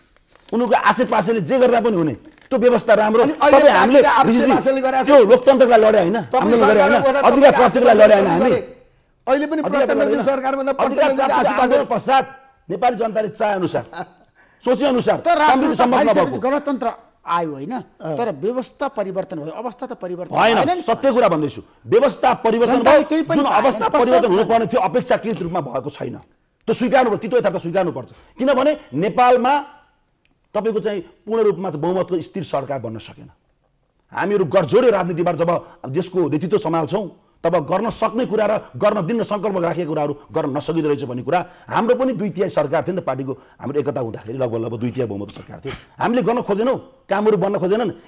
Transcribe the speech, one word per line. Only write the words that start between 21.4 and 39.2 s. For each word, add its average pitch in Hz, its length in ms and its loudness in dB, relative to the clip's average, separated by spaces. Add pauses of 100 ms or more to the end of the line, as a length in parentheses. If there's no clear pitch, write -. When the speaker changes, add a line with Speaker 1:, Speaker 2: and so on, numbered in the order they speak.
Speaker 1:
व्यवस्था 247 460 2
परिवर्तन 233 420 0
Speaker 3:
जनताले 254 220 4
Speaker 1:
भयो, 285 100 2
Speaker 3:
केही 311 140 -2
पनि 320 140 -2
Speaker 1:
जुन 285 100 2
Speaker 3:
पाएन, - 180 0
Speaker 1:
अवस्था 233 240 0
Speaker 3:
पश्चात 285 140 0
Speaker 1:
परिवर्तन 247 260 2
Speaker 3:
छ। - 20 0
Speaker 1:
हुनुपर्ने 220 360 2
थियो 226 160 -2
अपेक्षाकृत 190 600 -2
रूपमा 175 200 -6
भएको 135 280 -8
छैन, - 260 -12 (500)
त्यो 226 80 0
स्वीकार्नु 247 380 0
पर्छ, - 100 -4
तितो 233 160 -2
यथार्थ 190 200 -2
स्वीकार्नुपर्छ। 170 540 -4 (260)
किनभने 277 420 0 (140)
नेपालमा 247 680 2 (920)
तपाईँको 208 260 -4
चाहिँ 202 220 -6
पूर्ण 220 420 -6
रूपमा 190 260 -2
चाहिँ 147 120 -8
बहुमतको 175 400 -4
स्थिर 165 220 -10
सरकार 139 360 -6
बन्न 113 180 -10
सकेन। - 320 -20 (840)
हामीहरू 185 320 -2
गठजोडे 185 440 2
राजनीतिबाट 180 460 -2
जब 170 300 -2 (220)
देशको 170 420 -4
नेतृत्व 156 280 -2
सम्हाल्छौँ, 165 680 -6 (180)
तब 170 260 -2
गर्न 196 200 -4
सक्ने 208 360 -4
कुरा 208 200 -2
र 208 80 0 (220)
गर्न 202 300 -2
दिन्न 220 180 -4